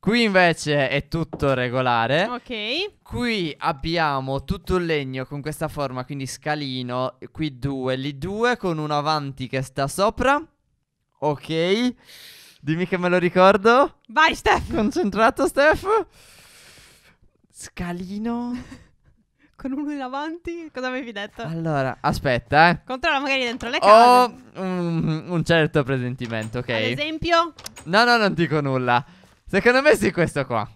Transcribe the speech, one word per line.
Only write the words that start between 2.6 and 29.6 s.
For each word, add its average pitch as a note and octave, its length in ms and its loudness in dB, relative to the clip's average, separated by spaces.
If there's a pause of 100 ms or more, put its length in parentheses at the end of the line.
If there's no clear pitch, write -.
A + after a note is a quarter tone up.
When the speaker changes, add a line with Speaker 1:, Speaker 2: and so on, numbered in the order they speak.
Speaker 1:
Qui A3 560 -4
abbiamo C#3 840 -2
tutto F#3 320 -4
il F3 100 0
legno C3 400 -4
con C#3+ 160 -10
questa D#3 260 -6
forma, B2+ 380 -6
quindi C#3 200 -8
scalino. B2+ 920 -6 (120)
Qui D3+ 280 -6
due, C3 380 -4
lì C#3 200 -6
due, G#3 400 -2
con F3 220 -4
uno D3+ 180 -2
avanti C#3+ 500 -4
che C3 140 -4
sta C3+ 280 -4
sopra. B3 520 0 (760)
Ok. E3+ 760 0 (680)
Dimmi D#3+ 240 -2
che F#3+ 100 -2
me F3+ 140 0
lo F3+ 80 4
ricordo. G3 800 4 (100)
Speaker 2:
Vai, D#4 260 4
Steph. - 400 0
Speaker 1:
Concentrato, A3 720 0
Steph. E4 600 2 (1500)
Scalino. G#3 1040 -8
Speaker 2:
<laughs> B3+ 320 -16 (680)
Con C4 180 -8
uno D4 200 -6
in C#4+ 80 -8
avanti? D#4+ 720 -10
Cosa B3+ 140 -8
avevi B3+ 260 -6
detto? G#3 300 -12
Speaker 1:
Allora, D#3 580 -4
aspetta, D3 680 2
eh. D3+ 160 -2
Speaker 2:
Controlla C#4 340 -2
magari C4+ 240 -2
dentro A#3+ 240 -6
le C4 140 -4
Speaker 1:
Ho A#3+ 480 10
Speaker 2:
case. - 40 -18 (320)
Speaker 1:
un, E3 640 -2
un E3+ 160 -2
certo D#3 380 2
presentimento, B2 800 -6
ok? B2 100 -10
Speaker 2:
Ad A2+ 140 0
esempio? D#4+ 680 -2 (320)
Speaker 1:
No, G3 200 4
no, A#3+ 120 4
non G#3 160 2
dico D#3 300 0
nulla. B2+ 420 0 (420)
Secondo A#3+ 360 2